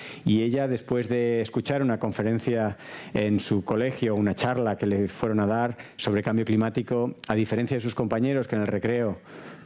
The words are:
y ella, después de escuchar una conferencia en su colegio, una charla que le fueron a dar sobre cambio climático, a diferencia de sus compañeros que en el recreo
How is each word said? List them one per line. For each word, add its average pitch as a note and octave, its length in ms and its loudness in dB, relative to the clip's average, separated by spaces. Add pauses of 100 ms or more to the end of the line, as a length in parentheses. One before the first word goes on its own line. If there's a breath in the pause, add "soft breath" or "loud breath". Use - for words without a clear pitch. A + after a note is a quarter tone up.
(240 loud breath)
y G#2+ 180 4
ella, C3 260 2
después B2 400 -2
de A#2+ 320 2
escuchar C3 420 -2
una A#2+ 160 2
conferencia A2 800 0 (380 loud breath)
en G#2 260 2
su G2+ 240 0
colegio, A#2 500 0
una G2+ 220 2
charla A#2+ 420 0
que - 80 -2
le G2+ 220 2
fueron G#2+ 320 0
a G2+ 80 2
dar A#2 280 0 (200 loud breath)
sobre G#2 260 0
cambio A2+ 220 0
climático, A2+ 720 0 (100)
a A2+ 80 0
diferencia A2 420 0
de A#2+ 40 0
sus A2 160 -4
compañeros A#2+ 500 0
que - 80 -4
en G#2+ 80 2
el G2+ 60 0
recreo A2 500 0 (480 loud breath)